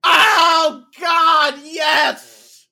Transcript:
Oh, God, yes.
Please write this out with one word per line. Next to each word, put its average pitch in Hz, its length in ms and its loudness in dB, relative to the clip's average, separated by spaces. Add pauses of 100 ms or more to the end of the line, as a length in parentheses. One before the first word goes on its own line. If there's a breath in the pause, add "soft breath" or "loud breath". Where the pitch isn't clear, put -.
Oh, 330 800 0 (160)
God, 320 640 0
yes. 302 1080 -6